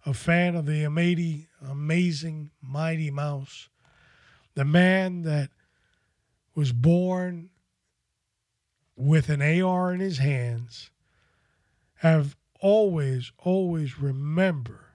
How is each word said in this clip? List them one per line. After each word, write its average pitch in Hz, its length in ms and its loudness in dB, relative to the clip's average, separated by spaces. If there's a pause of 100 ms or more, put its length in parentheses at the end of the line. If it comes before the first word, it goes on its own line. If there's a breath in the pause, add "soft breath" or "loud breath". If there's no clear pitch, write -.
A 143 100 -2
fan 175 400 0
of 160 100 -4
the 151 180 -2
amazing, 165 640 -2 (160)
amazing 156 840 -2 (100)
Mighty 156 520 -4
Mouse, 143 580 -8 (880 soft breath)
the 139 100 0
man 180 560 4
that 151 300 -2 (1040)
was 139 160 0
born 180 800 0 (1500)
with 143 340 2
an 143 140 0
A 160 180 2
R 180 320 0
in 180 60 -4
his 190 180 -4
hands, 120 720 -4 (1080)
have 156 380 2 (240)
always, 165 800 2
always 175 600 -2
remember 143 960 -2